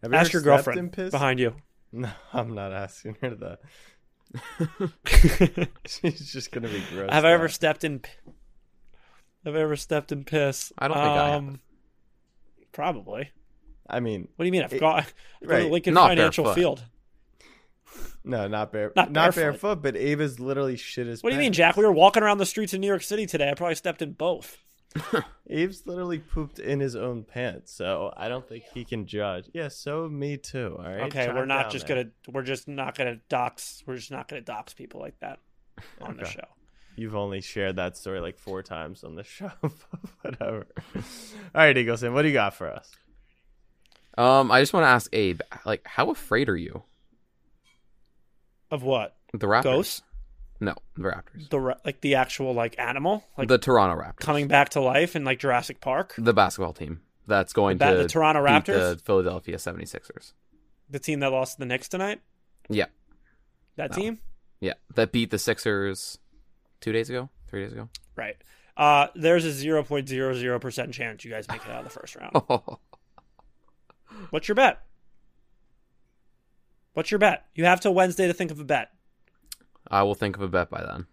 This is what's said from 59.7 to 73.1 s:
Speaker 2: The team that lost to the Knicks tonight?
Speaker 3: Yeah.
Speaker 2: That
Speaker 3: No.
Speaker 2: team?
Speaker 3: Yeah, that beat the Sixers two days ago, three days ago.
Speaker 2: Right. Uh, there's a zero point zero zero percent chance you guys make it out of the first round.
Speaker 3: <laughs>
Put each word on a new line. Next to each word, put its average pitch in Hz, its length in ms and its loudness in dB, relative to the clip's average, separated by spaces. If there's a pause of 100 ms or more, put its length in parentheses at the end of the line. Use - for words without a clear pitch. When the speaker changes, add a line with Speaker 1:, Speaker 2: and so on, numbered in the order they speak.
Speaker 2:
The 139 100 -8
team 151 200 -4
that 139 140 0
lost 131 220 -2
to - 40 -20
the 131 60 -8
Knicks 123 240 -4
tonight? 196 320 -4 (480)
Speaker 3:
Yeah. 104 160 0 (920)
Speaker 2:
That 151 160 -8
Speaker 3:
No. - 60 -6
Speaker 2:
team? 214 220 -6 (420)
Speaker 3:
Yeah, 95 120 -4 (220)
that 113 160 2
beat 117 180 0
the 107 100 -4
Sixers 98 800 -4 (600)
two 113 140 -4
days 113 160 0
ago, 127 200 -8 (180)
three 101 160 -8
days 113 100 -12
ago. 113 160 -14 (260)
Speaker 2:
Right. 107 220 -10 (400)
Uh, 147 360 6
there's 165 300 4
a 160 80 -2
zero 147 320 0
point 139 240 -4
zero 131 280 -2
zero 123 220 -2
percent 123 360 -8
chance 117 320 -10
you 117 60 -14
guys 107 180 -10
make - 160 -10
it 113 40 -16
out 120 100 -10
of 127 40 -14
the - 60 -16 (100)
first - 160 -18
round. - 180 -16
Speaker 3:
<laughs> - 440 0 (1500)